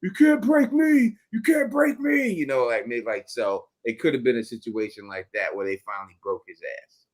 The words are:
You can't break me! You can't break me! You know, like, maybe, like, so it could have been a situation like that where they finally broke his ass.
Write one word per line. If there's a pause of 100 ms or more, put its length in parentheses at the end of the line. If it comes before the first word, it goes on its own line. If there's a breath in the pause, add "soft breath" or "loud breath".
You
can't
break
me! (160)
You
can't
break
me!
You
know,
like,
maybe,
like,
so (200)
it
could
have
been
a
situation
like
that
where
they
finally
broke
his
ass.